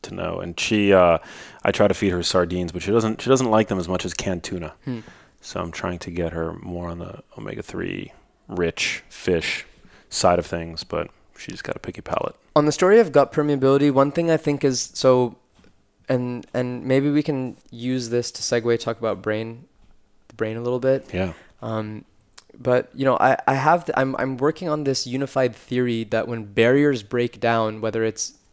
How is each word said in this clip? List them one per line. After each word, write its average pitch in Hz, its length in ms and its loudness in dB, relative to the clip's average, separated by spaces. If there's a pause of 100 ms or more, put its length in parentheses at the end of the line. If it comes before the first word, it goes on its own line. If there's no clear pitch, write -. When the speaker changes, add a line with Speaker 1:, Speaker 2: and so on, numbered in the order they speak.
Speaker 1:
to - 120 -14
know. 90 280 -6
And 87 180 -10
she, 104 320 2
uh, 85 280 8 (440)
I 101 80 2
try 104 160 4
to 98 60 2
feed 101 160 0
her 87 120 0
sardines, 87 520 -2
but 87 80 -8
she 98 100 -4
doesn't, 110 300 0
she - 80 0
doesn't 131 200 4
like 107 200 4
them 95 100 -2
as 85 80 -4
much 90 160 -4
as 90 100 -8
canned 87 300 -6
tuna. 82 300 -8 (100)
Speaker 2:
Hmm. 123 160 -8 (400)
Speaker 1:
So - 220 -10
I'm 85 100 -8
trying 90 280 -6
to - 120 -12
get 85 220 -4
her 82 220 -4
more 87 340 -10
on 85 100 -10
the 90 240 -14 (140)
omega-three 101 720 -10 (380)
rich - 580 -2
fish - 580 -2 (440)
side 87 300 2
of 85 60 -2
things, 82 380 -8
but 82 260 -6 (280)
she's - 240 -16
got - 160 -8
a - 20 -16
picky - 220 -12
palate. - 340 -4 (180)
Speaker 2:
On 151 120 4
the 151 80 2
story 196 260 6
of 175 140 4
gut 139 180 6
permeability, 139 600 4
one 135 200 4
thing 170 180 0
I 160 60 4
think 147 300 0
is, 127 280 -2
so, 127 440 4 (720)
and, 123 440 -2
and 123 300 -4
maybe 135 260 2
we 147 140 2
can 131 320 -4 (140)
use 120 400 -4
this 120 220 -2
to - 100 -14
segue, 117 360 0
talk 113 220 -6
about 107 220 -4
brain, 113 480 -6 (580)
the - 80 -20
brain 110 220 -4
a 117 40 -8
little 123 200 -2
bit. 131 320 0
Speaker 1:
Yeah. - 180 -2 (300)
Speaker 2:
Um, 110 420 -8 (560)
but, 123 340 0
you 135 120 -4
know, 127 120 2
I, 131 200 4 (100)
I 135 80 4
have, 156 300 2
the, - 120 -4
I'm, 135 200 0
I'm 131 200 -4
working 156 320 -2
on 151 140 -2
this 135 240 -2
unified 131 480 -2
theory 123 500 -2
that 110 220 -2
when 117 160 -6
barriers 120 580 4
break 120 380 -4
down, 113 420 0
whether 113 220 -2
it's - 300 -4 (200)